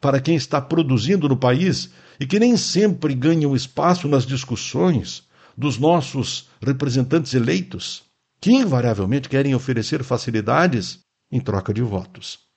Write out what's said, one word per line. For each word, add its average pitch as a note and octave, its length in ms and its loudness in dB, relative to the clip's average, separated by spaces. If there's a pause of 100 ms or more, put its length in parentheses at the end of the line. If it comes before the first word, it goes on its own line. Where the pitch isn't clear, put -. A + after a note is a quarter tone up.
para C#3 200 2
quem D#3 160 2
está C#3+ 240 -2
produzindo D3 680 2
no C3+ 80 2
país C3 540 0 (300)
e C3+ 60 -4
que F#3 120 0
nem A#3+ 180 4
sempre F3+ 560 0
ganham C#3+ 440 2
espaço E3 500 0
nas C#3+ 180 2
discussões C3+ 1000 -2 (320)
dos B2 200 -4
nossos C#3 720 0 (160)
representantes C3+ 720 0
eleitos, C#3 720 -2 (360)
que G#3 120 4
invariavelmente B2+ 760 2
querem C#3 240 0
oferecer B2+ 520 -2
facilidades A#2 960 0 (320)
em C3 80 0
troca G2 340 -2
de A2 80 -2
votos. G2+ 560 -8 (180)